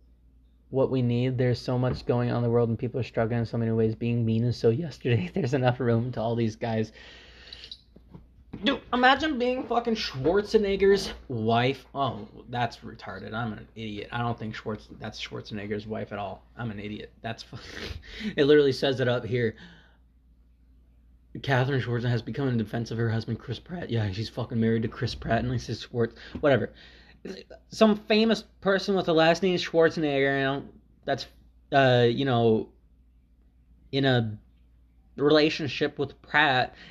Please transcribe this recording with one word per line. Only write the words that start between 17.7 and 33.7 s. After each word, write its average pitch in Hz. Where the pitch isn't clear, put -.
<laughs> -
it 147
literally 143
says 131
it 127
up 120
here. 117
Katherine 131
Schwarzenegger 120
has 120
become 135
in 123
defense 113
of 113
her 117
husband, 110
Chris -
Pratt. 175
Yeah, 107
she's 104
fucking 117
married 113
to 117
Chris -
Pratt, 113
and 123
he 123
says -
Schwartz, 117
whatever. 135
Some 214
famous 220
person 196
with 180
the 170
last 160
name 180
Schwarzenegger, 151
you 135
know, 135
that's, 135
uh, 127
you 123
know, 117